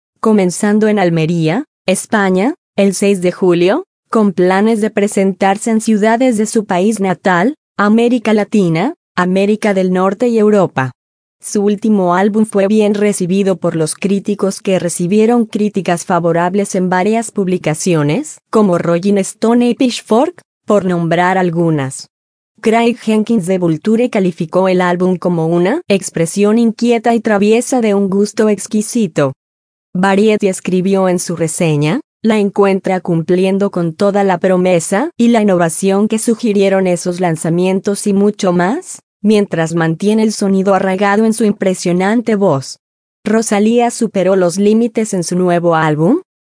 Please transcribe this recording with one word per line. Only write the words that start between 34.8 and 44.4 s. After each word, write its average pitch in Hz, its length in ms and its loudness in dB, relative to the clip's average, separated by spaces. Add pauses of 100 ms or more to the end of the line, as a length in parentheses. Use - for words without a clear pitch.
y 233 120 2
la 233 120 4
innovación 190 680 0
que 220 100 -2
sugirieron 196 720 0
esos 180 320 -4
lanzamientos 185 880 -2
y 202 40 0
mucho 196 400 0
más, 185 500 -2 (200)
mientras 190 520 0
mantiene 170 500 0
el 214 80 0
sonido 196 420 0
arraigado 196 500 0
en 226 100 2
su 226 100 -2
impresionante 202 920 0
voz". 175 440 -2 (460)
Rosalía 226 680 0
superó 190 420 0
los 180 240 0